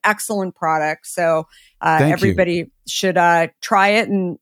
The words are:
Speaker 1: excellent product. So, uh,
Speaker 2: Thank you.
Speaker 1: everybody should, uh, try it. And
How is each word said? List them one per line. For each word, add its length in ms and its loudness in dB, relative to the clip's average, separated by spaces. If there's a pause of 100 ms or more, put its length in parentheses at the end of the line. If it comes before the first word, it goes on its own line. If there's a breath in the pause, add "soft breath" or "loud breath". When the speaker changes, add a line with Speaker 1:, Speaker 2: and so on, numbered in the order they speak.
Speaker 1:
excellent 500 -2
product. 540 -4
So, 400 -2 (340 soft breath)
uh, 160 2
Speaker 2:
Thank 120 4
you. 40 2
Speaker 1:
everybody 580 0 (160)
should, 300 -2
uh, 300 4 (120)
try 340 2
it. 140 0
And 340 -4